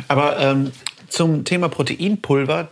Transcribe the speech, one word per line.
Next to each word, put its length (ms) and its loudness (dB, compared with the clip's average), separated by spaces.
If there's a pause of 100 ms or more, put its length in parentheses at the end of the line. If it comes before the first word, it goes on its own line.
Aber, 300 2
ähm, 340 2 (360)
zum 360 0
Thema 240 0
Proteinpulver, 1040 -2